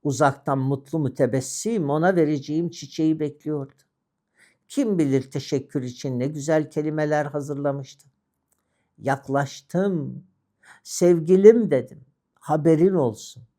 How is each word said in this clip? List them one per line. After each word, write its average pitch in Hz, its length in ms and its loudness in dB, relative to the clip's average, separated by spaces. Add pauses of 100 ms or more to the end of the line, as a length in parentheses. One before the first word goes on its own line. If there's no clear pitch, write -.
Uzaktan 139 540 0
mutlu 139 420 -4
mütebessim 139 880 -2
ona 165 260 2
vereceğim 156 540 0
çiçeği 156 500 -4
bekliyordu. 147 540 -6 (920)
Kim 220 320 -2
bilir 135 320 0
teşekkür 139 520 -6
için 127 360 -8
ne 127 80 -2
güzel 151 440 -2
kelimeler 151 540 -2
hazırlamıştı. 143 800 -6 (920)
Yaklaştım. 139 1300 -4 (600)
"Sevgilim," 185 880 6
dedim, - 340 -4 (340)
"haberin 160 540 2
olsun. 123 500 -4 (160)